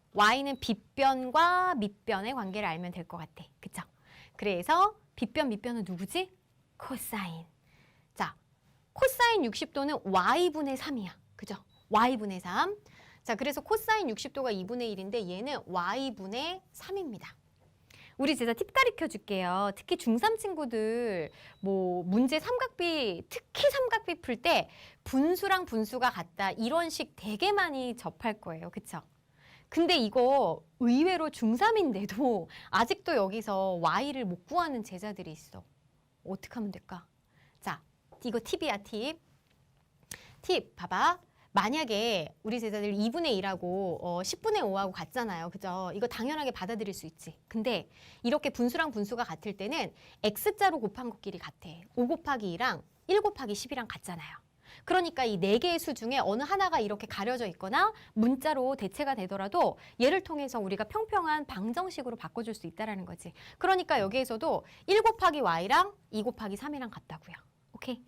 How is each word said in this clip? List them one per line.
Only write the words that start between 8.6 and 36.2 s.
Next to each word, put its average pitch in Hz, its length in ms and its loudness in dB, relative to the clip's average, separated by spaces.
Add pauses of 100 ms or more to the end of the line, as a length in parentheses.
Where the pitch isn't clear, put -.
코사인 480 520 4
육십 233 280 -4
도는 285 320 -2
Y분의 269 720 2
삼이야. 247 400 -6 (180)
그죠? 196 220 -12 (320)
Y분의 214 500 4
삼. 262 380 0 (480)
자, - 100 -2
그래서 269 260 -2
코사인 440 500 2
육십 220 220 -8
도가 254 200 -2
이분의 220 400 -4
일인데 196 360 -6
얘는 220 380 -6
Y분의 220 1040 -4
삼입니다. 320 640 -10 (800)
우리 269 200 2
제자 233 160 2
팁 - 200 -4
가르쳐 508 360 2
줄게요. 190 640 -2
특히 - 220 -4
중삼 247 400 2
친구들 233 920 -4 (280)
뭐 185 460 0
문제 247 340 4
삼각비, 330 920 -2
특히 - 420 0
삼각비 466 500 0
풀 240 200 -4
때 302 280 2 (340)
분수랑 370 640 2
분수가 233 460 0
같다. 190 420 -4
이런 302 380 0
식 - 260 -6
되게 208 340 -2
많이 277 460 0
접할 214 440 -4
거예요. 170 300 -12
그쵸? - 320 -12 (640)
근데 339 280 4
이거 240 680 4 (160)
의외로 311 520 4
중삼인데도 240 1200 2 (220)
아직도 262 460 2
여기서 190 640 0
Y를 240 420 0
못 180 220 -6
구하는 294 380 0
제자들이 185 480 -10
있어. - 320 -18 (600)